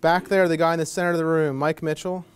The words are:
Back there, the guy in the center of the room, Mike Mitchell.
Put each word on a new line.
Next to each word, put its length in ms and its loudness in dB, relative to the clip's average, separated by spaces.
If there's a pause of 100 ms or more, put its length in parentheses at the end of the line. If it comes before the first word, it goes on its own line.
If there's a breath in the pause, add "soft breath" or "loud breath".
Back 280 2
there, 200 2
the 80 0
guy 160 2
in 60 -2
the 80 -2
center 240 -2
of 80 0
the 80 -2
room, 300 0
Mike 260 -2
Mitchell. 420 -6 (120 loud breath)